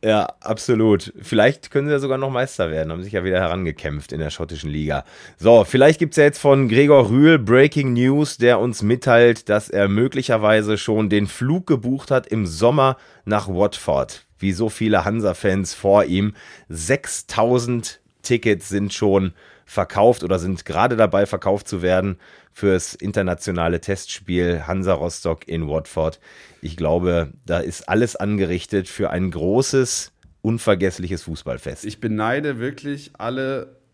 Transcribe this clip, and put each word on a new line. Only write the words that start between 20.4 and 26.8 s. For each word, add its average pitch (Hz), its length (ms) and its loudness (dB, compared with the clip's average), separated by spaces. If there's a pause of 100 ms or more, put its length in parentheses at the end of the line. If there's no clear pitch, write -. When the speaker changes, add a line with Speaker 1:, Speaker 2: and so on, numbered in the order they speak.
Speaker 1:
gerade 110 320 0
dabei, 101 300 2
verkauft 98 420 -4
zu 95 140 -6
werden 92 360 0 (340)
fürs 95 420 0
internationale 90 840 -2
Testspiel 87 840 -4
Hansa 95 280 -2
Rostock 82 540 -6
in 82 200 -4
Watford. 78 520 -4 (420)
Ich 82 140 -12
glaube, 85 560 0 (140)